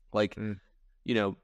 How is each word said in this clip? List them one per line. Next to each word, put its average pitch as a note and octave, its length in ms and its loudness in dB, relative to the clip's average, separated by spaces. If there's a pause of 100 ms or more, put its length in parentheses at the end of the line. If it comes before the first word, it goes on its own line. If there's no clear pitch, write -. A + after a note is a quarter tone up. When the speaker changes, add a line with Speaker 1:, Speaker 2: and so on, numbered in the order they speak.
(140)
Speaker 1:
Like, G#2+ 220 2
Speaker 2:
Mm. G#2 240 -8 (440)
Speaker 1:
you A#2+ 100 0
know, G#2 300 2